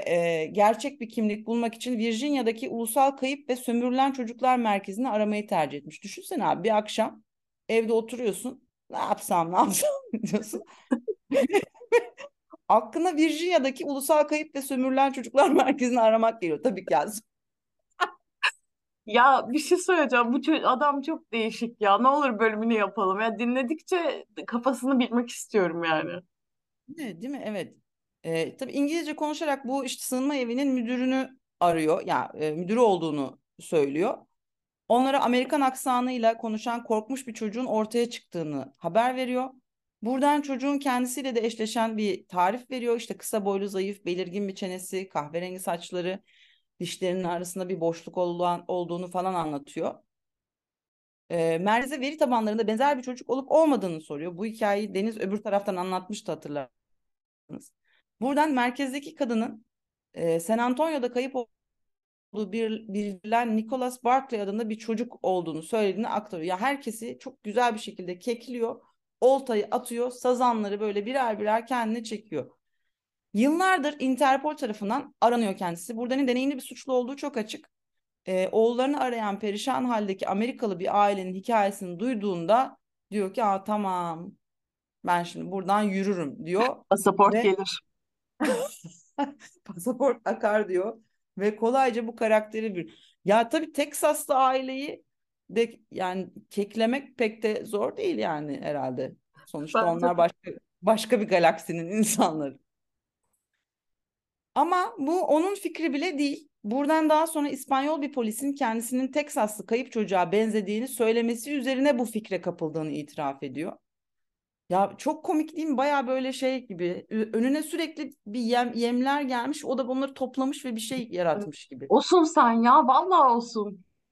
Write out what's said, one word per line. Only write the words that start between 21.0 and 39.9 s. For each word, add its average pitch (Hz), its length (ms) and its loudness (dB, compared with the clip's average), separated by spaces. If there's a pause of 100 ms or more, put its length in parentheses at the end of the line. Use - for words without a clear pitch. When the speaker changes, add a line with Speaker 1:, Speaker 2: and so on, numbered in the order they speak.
Speaker 2:
çok 320 320 -6
değişik 226 480 -4
ya. 202 180 6
Ne 240 100 4
olur 269 300 4
bölümünü 220 360 2
yapalım. 196 460 2
Ya 220 180 -2
dinledikçe 269 840 -2 (220)
kafasını 247 520 0
bilmek 240 300 0
istiyorum 170 560 -2
yani. 160 260 0 (800)
Speaker 1:
Değil 294 200 -10
mi? 170 140 -12
Değil 262 100 -8
mi? 277 120 -10
Evet. 196 300 -8 (480)
Ee, 165 340 -2
tabii - 160 -8
İngilizce 294 440 -2
konuşarak 302 500 -2
bu 269 180 -2
işte 254 200 -8
sığınma 269 320 -2
evinin 254 320 -2
müdürünü 254 720 0 (220)
arıyor. 165 460 2
Ya, 135 280 0
e, 156 160 -2
müdürü 175 300 -2
olduğunu 160 600 2 (200)
söylüyor. 156 580 0 (720)
Onlara 262 320 4
Amerikan 254 400 2
aksanıyla 254 760 2
konuşan 233 480 -6
korkmuş 220 420 -2
bir 220 80 -12
çocuğun 226 320 -4
ortaya 220 440 0
çıktığını 151 680 -8
haber 226 380 0
veriyor. 254 340 -4 (520)